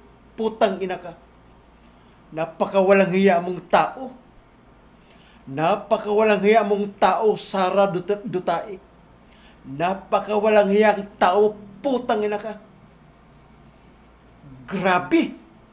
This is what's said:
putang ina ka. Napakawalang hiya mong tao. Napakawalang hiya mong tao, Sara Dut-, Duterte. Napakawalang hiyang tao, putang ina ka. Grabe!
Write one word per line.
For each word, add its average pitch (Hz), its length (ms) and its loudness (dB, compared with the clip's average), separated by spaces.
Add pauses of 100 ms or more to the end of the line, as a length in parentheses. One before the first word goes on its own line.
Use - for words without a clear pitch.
(320)
putang 220 480 -2
ina 185 160 -8
ka. 170 160 -16 (1200)
Napakawalang 190 800 2
hiya 190 320 4
mong 180 240 -8
tao. 254 460 -2 (1300)
Napakawalang 202 960 0
hiya 214 240 4
mong 202 320 -2
tao, 202 400 2
Sara 190 540 0
Dut-, 202 340 -4
Duterte. 180 560 -6 (880)
Napakawalang 196 1040 0
hiyang 208 340 2 (140)
tao, 208 340 2 (300)
putang 240 400 -2
ina 208 160 -4
ka. 208 160 -12 (2000)
Grabe! 185 720 0 (360)